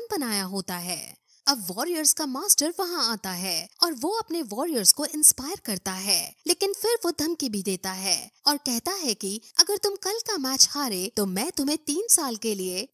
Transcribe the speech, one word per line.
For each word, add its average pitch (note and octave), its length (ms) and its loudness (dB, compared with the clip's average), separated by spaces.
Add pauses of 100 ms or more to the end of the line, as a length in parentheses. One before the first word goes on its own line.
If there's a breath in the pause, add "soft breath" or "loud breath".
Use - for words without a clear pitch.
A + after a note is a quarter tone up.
(120)
बनाया A#3 320 -2
होता F#3 340 -6
है। F3 460 -10 (240 soft breath)
अब B3 220 2
वॉरियर्स D4+ 440 2
का D#4 120 -2
मास्टर D4 540 2
वहां F4 260 -2
आता A3 260 -4
है F3+ 380 -6 (140)
और E4+ 100 4
वो B3+ 160 0
अपने G#4 320 -2
वॉरियर्स A#3 500 4
को D4 140 -2
इंस्पायर D4+ 540 2
करता F#3+ 320 -4
है, F#3 440 -2 (120)
लेकिन G4 260 2
फिर A4+ 320 0
वो E4+ 60 2
धमकी D#4 380 -2
भी G3+ 140 -4
देता F#3+ 280 -4
है F#3 400 -4 (160)
और C#4+ 100 6
कहता B3+ 340 -2
है E4+ 220 -2
कि G3+ 280 -4 (180 loud breath)
अगर G4+ 180 2
तुम G4+ 180 -2
कल G4+ 320 -4
का G#4+ 100 -2
मैच C4 340 4
हारे A3+ 460 -2
तो G#3 80 4
मैं G3 260 -2
तुम्हें D4 260 0
तीन E4 320 -2
साल C#4 260 4
के A3 200 -2
लिए F#3 380 -4